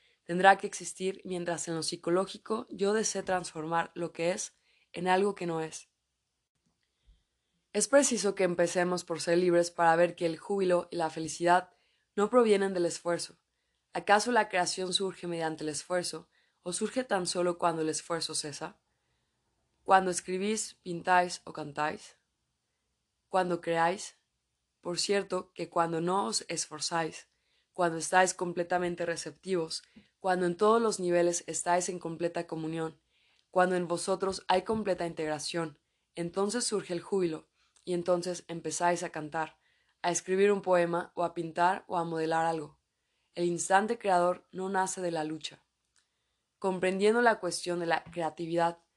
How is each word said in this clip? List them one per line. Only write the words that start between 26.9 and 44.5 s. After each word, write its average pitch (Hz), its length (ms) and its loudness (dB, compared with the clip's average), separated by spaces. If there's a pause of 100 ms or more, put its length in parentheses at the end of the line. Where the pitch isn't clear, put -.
cuando 170 160 2
estáis 185 380 4
completamente 175 720 -2
receptivos, 165 760 -6 (360)
cuando 185 260 2
en 175 100 2
todos 214 280 6
los 208 180 0
niveles 175 460 2
estáis 175 420 0
en 175 100 -6
completa 170 480 -4
comunión, 160 540 -6 (500)
cuando 185 240 4
en 180 140 0
vosotros 185 600 -2
hay 185 160 4
completa 190 420 -2
integración, 160 720 -4 (360)
entonces 196 500 -2
surge 185 280 -4
el 170 80 -4
júbilo, 170 480 -2 (360)
y 180 100 -4
entonces 175 540 -2
empezáis 170 540 -2
a 175 60 -6
cantar, 156 500 -8 (440)
a 175 80 0
escribir 190 420 2
un 202 80 0
poema 175 540 2
o 175 100 -2
a 170 80 -4
pintar 175 540 0
o 196 100 -6
a 170 80 -2
modelar 165 400 -2
algo. 160 340 -4 (560)
El 175 100 -2
instante 190 540 2
creador 180 540 2